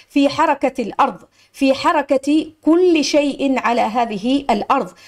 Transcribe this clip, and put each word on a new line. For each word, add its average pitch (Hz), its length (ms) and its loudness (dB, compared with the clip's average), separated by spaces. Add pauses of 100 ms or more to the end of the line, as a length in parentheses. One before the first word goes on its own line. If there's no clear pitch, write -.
في 277 200 2
حركة 285 520 -2
الأرض، 226 360 -2 (340)
في - 220 0
حركة 294 760 0 (140)
كل 330 380 4
شيء 269 560 0
على 233 220 0
هذه 233 680 -2
الأرض. 208 440 -2 (140)